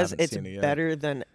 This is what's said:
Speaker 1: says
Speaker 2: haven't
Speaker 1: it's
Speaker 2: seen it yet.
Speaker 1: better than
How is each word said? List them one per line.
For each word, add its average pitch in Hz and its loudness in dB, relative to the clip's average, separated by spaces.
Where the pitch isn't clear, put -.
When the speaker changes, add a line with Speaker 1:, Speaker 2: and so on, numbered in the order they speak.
Speaker 1:
says 180 2
Speaker 2:
haven't 165 2
Speaker 1:
it's - -2
Speaker 2:
seen 95 -4
it 95 -8
yet. 98 -2
Speaker 1:
better 151 2
than 139 -2